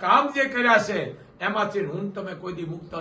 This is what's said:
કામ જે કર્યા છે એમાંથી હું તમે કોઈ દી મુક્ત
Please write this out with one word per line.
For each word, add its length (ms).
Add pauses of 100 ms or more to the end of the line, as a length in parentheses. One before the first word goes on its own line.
કામ 220 (100)
જે 180
કર્યા 360
છે 100 (480)
એમાંથી 440
હું 240
તમે 260
કોઈ 180
દી 140
મુક્ત 280